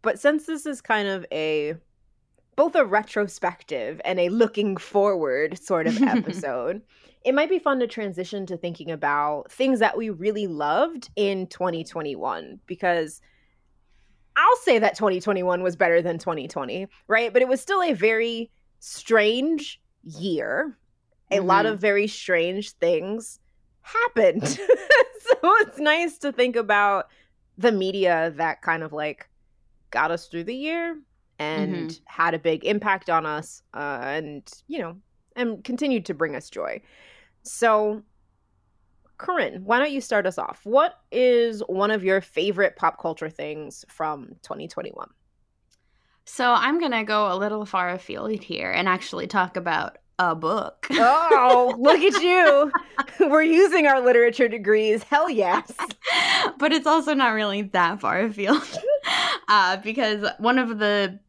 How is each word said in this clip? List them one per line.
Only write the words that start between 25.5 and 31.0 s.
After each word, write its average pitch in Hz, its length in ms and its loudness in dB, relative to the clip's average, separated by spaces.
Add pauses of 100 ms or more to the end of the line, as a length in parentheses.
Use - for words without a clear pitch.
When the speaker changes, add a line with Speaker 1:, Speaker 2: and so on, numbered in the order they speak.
Speaker 1:
it's - 200 2
nice 302 420 0
to 285 120 -4
think 247 240 0
about 202 520 2 (500)
the 233 140 4
media 185 680 0
that 160 260 -4
kind 160 200 0
of, 151 100 -10
like, 151 360 -8 (640)
got 139 200 0
us 170 160 -6
through 170 180 -10
the 233 100 -8
year 330 420 -6 (400)